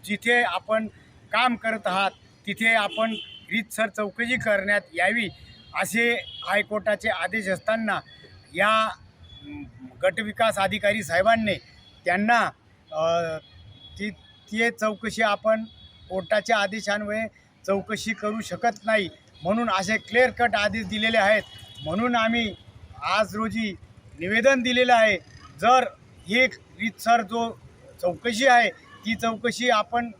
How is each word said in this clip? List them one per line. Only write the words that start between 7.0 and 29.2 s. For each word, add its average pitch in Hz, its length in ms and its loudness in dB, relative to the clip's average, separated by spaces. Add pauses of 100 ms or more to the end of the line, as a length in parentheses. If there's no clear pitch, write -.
आदेश 185 380 -2
असताना 208 520 -2 (540)
या 208 360 2 (1120)
गटविकास 208 540 0
अधिकारी 202 460 0
साहेबांनी 202 500 2 (520)
त्यांना, 208 440 2 (420)
अ, 165 460 0 (600)
ती, 208 100 -6
ती - 640 -4
चौकशी 220 500 -4
आपण 220 420 0 (460)
कोर्टाच्या 208 480 0
आदेशान्वये 208 680 -4 (400)
चौकशी 196 460 -4
करू 214 280 -4
शकत 220 440 -4
नाही 214 240 0 (340)
म्हणून 220 260 0
असे 196 280 0
क्लिअर 240 320 2
कट 220 260 0
आदेश 208 300 0
दिलेले 220 320 0
आहेत. 208 260 4 (420)
म्हणून 226 300 -2
आम्ही 226 400 0 (480)
आज 190 320 0
रोजी 214 400 -4 (440)
निवेदन 226 420 2
दिलेलं 247 320 2
आहे, 220 240 6 (440)
जर 240 240 6 (420)
ही 240 200 4
रीतसर - 720 -2
जो 233 380 -4 (420)
चौकशी 214 460 0
आहे 240 220 6
ती - 460 -8
चौकशी 226 540 -2